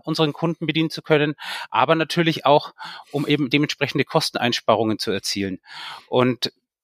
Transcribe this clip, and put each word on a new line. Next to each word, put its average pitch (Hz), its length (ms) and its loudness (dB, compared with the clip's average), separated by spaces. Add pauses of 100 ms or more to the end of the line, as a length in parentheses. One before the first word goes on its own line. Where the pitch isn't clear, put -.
unseren 156 260 0
Kunden 165 340 -4
bedienen 156 240 0
zu - 120 -12
können, 151 340 2 (340)
aber 135 260 4
natürlich 160 500 0
auch, 147 260 4 (400)
um 143 160 -6
eben 143 220 0
dementsprechende 143 560 0
Kosteneinsparungen 117 920 0
zu - 140 -4
erzielen. 98 480 -4 (480)
Und 127 460 0 (300)